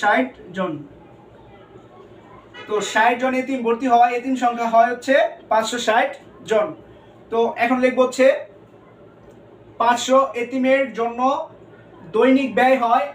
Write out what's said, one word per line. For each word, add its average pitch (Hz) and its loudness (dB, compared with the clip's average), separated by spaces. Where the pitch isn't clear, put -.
ষাট 233 0
জন। 185 -4
তো 214 -4
ষাট 247 2
জন 262 0
এতিম 262 -6
ভর্তি 233 -2
হওয়া 240 6
এতিম 262 -4
সংখ্যা 233 -2
হয় 233 6
হচ্ছে 254 -2
পাঁচশো 220 0
ষাট 240 2
জন। 208 2
তো 226 -2
এখন 254 0
লিখবো 254 2
হচ্ছে 254 2
পাঁচশো 240 2
এতিমের 262 0
জন্য 233 -4
দৈনিক 262 2
ব্যয় 262 4
হয় - 2